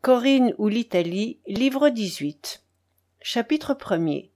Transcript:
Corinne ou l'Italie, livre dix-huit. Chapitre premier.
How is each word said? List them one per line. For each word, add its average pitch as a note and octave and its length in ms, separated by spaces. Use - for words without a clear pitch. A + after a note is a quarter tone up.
Corinne B3+ 540
ou G#3 100
l'Italie, G3+ 800
livre C4 400
dix-huit. F#3+ 760
Chapitre - 520
premier. E3 640